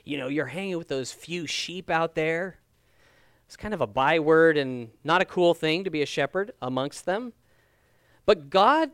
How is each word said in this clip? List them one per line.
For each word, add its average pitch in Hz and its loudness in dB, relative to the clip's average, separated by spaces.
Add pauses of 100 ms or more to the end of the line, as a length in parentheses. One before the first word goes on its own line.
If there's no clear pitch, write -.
"You 143 -8
know, 131 -6
you're 143 -2
hanging 180 -8
with 165 -12
those 131 -6
few 165 -8
sheep 175 -8
out 165 0
there." 165 -4 (840)
It's - -20
kind 214 -8
of 165 -6
a 120 0
byword 156 4
and 127 -4 (120)
not 170 2
a 180 0
cool 175 2
thing 165 -2
to 190 -6
be 151 -2
a 135 0
shepherd 185 -4 (100)
amongst 131 -6
them. 226 -4 (920)
But 160 2
God 269 4